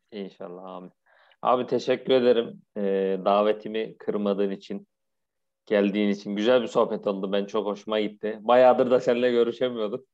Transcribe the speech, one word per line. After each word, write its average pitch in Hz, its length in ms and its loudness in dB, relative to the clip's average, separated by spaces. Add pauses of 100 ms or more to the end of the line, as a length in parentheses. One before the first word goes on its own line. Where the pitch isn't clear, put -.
(120)
İnşallah, 95 520 -14
amin. 92 280 -16 (500)
Abi 123 260 0
teşekkür 127 460 -2
ederim, 120 480 2 (160)
e, 104 40 -4 (440)
davetimi 107 720 0
kırmadığın 101 540 -2
için, 101 360 -12 (800)
geldiğin 101 440 2
için. 101 260 -4
Güzel 117 260 2
bir 113 60 -6
sohbet 107 400 -2
oldu. 98 240 -4
Ben 101 140 -2
çok 101 200 -4
hoşuma 104 340 -4
gitti. 107 420 -6
Bayağıdır 123 500 6
da 123 80 4
seninle 123 320 0
görüşemiyorduk. 117 840 -2